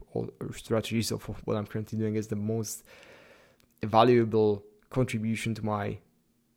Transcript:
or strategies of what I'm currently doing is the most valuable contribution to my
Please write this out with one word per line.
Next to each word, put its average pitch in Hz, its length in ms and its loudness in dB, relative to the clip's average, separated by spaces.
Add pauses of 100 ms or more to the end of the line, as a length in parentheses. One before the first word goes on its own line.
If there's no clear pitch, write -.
(140)
or 117 160 -4 (260)
strategies 113 560 -2
of 110 120 -6 (220)
what 110 120 -2
I'm 104 100 -4
currently 110 320 -6
doing 110 160 0
is 110 120 -2
the 110 100 -4
most 107 460 -4 (1000)
valuable 110 800 4 (260)
contribution 113 680 -2
to 107 100 -8
my 104 320 -4 (600)